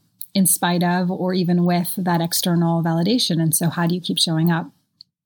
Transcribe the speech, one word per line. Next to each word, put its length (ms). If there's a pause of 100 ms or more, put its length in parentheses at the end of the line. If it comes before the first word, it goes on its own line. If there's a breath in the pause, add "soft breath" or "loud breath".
(360)
in 100
spite 360
of 280
or 220
even 320
with 320
that 240
external 640
validation. 580
And 160
so 140
how 160
do 80
you 80
keep 160
showing 320
up? 200 (560)